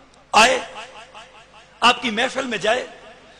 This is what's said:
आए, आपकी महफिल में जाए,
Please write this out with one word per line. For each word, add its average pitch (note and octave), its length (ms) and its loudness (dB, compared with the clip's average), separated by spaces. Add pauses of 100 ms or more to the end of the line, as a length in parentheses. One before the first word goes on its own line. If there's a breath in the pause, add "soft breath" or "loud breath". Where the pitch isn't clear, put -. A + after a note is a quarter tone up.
(360)
आए, A#3 400 2 (1080)
आपकी A#3+ 280 2
महफिल B3 340 -2
में A3+ 140 -6
जाए, A3 300 0 (500)